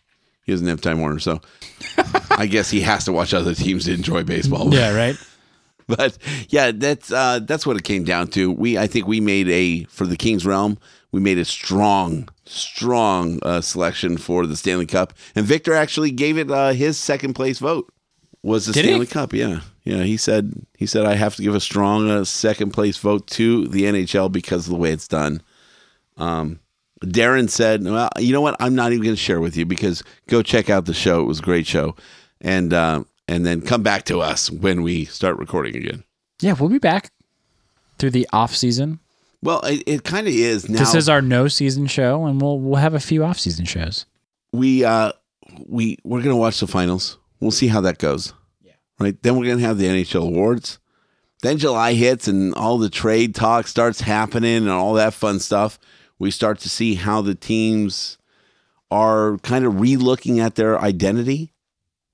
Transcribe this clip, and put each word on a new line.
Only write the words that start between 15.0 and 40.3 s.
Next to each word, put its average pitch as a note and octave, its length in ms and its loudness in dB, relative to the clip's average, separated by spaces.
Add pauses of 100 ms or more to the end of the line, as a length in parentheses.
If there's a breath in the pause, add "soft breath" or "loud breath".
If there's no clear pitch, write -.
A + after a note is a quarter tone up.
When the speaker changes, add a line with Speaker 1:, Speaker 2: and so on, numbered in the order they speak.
Speaker 1:
and G#2+ 100 0
Victor D#3 280 2
actually D#3 380 0
gave D3 260 0
it, D3 120 -4
uh, C#3 220 2
his C#3+ 260 0
second C#3 360 -2
place C3+ 260 -4
vote D3 320 -4 (520)
was G#2+ 220 0
the A2 60 -2
Speaker 2:
Did D3 140 2
he? D4 60 4
Speaker 1:
Stanley A#2+ 160 2
Cup. C#3+ 260 -4
Yeah, A2 260 -2 (240)
yeah. F#2 200 -2
He G#2 120 0
said, G#2+ 380 0 (240)
he G#2 80 -4
said, G#2+ 200 0
"I G#2 100 2
have G#2 200 0
to G#2 60 -12
give G2+ 120 0
a G2+ 60 2
strong, G#2 500 0
uh, G#2 140 0
second G#2 480 -2
place G#2 260 0
vote G#2 340 0
to A2+ 360 2
the G2 180 0
N G#2 100 2
H F#2 200 -2
L F#2+ 140 2
because F2+ 360 -4
of E2+ 60 -6
the F2 80 -2
way D#2+ 140 0
it's D#2 160 -8
done." D2+ 320 -2 (760 soft breath)
Um, E2 460 -6 (420)
Darren A#2 460 2
said, A2 340 0
"Well, A2 260 -2 (100)
you A#2+ 120 2
know C#3 100 2
what? D3 200 0
I'm B2+ 120 0
not A#2+ 200 2
even A#2 100 0
gonna A2 140 0
share F2 240 -2
with E2 160 -4
you E2 80 0
because F2+ 360 -2 (260 soft breath)
go A#2 140 4
check A2 280 2
out F#2+ 160 2
the E2 80 -2
show. E2+ 280 2
It C#2 40 2
was D#2 140 -2
a D#2 40 -10
great F2 240 0
show." D#2+ 280 -2 (440 loud breath)
And, F2+ 340 0
uh, D#2+ 300 2 (220)
and F2 200 -2
then E2+ 160 0
come A#2 220 0
back G2+ 200 0
to F2+ 160 -2
us D#2 320 -2
when F2 300 0
we E2 240 -2
start - 340 -4
recording C#2+ 380 -6
again. - 260 -10 (380)
Speaker 2:
Yeah, F#3+ 180 2
we'll D3 80 2
be A#3+ 100 2
back F#3 340 0 (840)
through C3+ 120 0
the B2 240 2
off A2+ 200 2
season. C3+ 460 -2 (420)
Speaker 1:
Well, D#3+ 200 -2
it, C#3+ 260 -2
it D3+ 160 -2
kinda G3+ 260 -4
is A#2 380 2